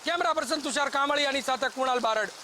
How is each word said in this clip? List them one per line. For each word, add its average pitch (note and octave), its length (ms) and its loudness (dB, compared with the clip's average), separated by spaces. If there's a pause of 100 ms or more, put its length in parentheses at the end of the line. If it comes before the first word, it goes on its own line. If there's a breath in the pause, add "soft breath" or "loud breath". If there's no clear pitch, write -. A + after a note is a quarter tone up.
કેમેરા E4+ 300 2
પર્સન D#4 280 -2
તુષાર C#4 280 0
કામળિયાની C#4 520 2
સાથે B3+ 280 0
કુણાલ C4 300 0
બારડ A3 300 0 (140)